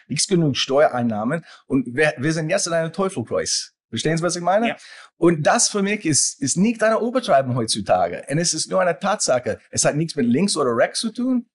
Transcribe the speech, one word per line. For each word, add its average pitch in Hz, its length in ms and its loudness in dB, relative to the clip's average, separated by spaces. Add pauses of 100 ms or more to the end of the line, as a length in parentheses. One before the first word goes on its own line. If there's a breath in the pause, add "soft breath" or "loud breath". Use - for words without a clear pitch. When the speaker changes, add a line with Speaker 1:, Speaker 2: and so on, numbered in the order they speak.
Speaker 1:
nicht 147 200 -4
genug 160 280 2
Steuereinnahmen 123 880 0 (240 loud breath)
und 123 260 -2
wir, 151 240 2
wir 147 140 0
sind 160 180 -4
jetzt 190 160 0
in 170 60 -4
einem 165 200 -2
Teufelkreis. 120 840 -4 (140)
Verstehen 156 260 -2
Sie, 165 80 -2
was 170 100 0
ich 175 80 -8
meine? 190 280 2
Speaker 2:
Ja. 143 60 -6 (420 loud breath)
Speaker 1:
Und 170 280 2
das 202 220 4
für 202 140 -2
mich 208 220 -2
ist, - 380 -2
ist 139 140 -2
nicht 220 260 2
eine 220 160 2
Übertreibung 196 560 0
heutzutage. 95 720 0
Und 147 100 0
es 170 160 0
ist 160 180 -6
nur 185 80 2
eine 170 180 0
Tatsache. 147 600 -2 (100)
Es 123 140 -2
hat 135 100 2
nichts 160 220 -2
mit 131 100 2
links 156 300 2
oder 127 200 2
rechts 156 220 0
zu 226 140 -4
tun. 247 420 -2